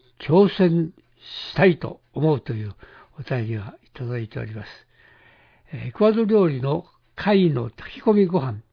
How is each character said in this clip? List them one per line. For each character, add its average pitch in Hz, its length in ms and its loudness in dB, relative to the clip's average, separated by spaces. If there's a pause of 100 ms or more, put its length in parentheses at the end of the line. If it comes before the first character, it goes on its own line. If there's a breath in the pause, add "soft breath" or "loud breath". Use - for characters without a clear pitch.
(200)
挑 185 300 4
戦 170 440 0 (580)
し - 40 -20
た 175 100 4
い 180 140 4
と - 220 -12 (120)
思 151 200 0
う 127 80 -2
と - 120 -8
い 107 120 -6
う 98 100 -12 (420 soft breath)
お 139 60 -14
便 117 240 -4
り 113 80 -6
が 104 200 -10 (180)
届 120 280 -8
い 110 60 -10
て 123 120 -12
お 113 60 -8
り 107 80 -14
ま 104 120 -14
す。 - 220 -20 (880 soft breath)
エ 120 180 -10
ク - 140 2
ア 220 60 6
ド 226 140 0
ル - 20 -2
料 202 220 4
理 135 120 -2
の 143 240 -4 (300)
貝 196 340 2
の 120 200 -2
炊 - 320 -18
き - 20 -20
込 220 100 4
み 202 120 4
ご 175 160 -2
飯。 117 200 -8 (120)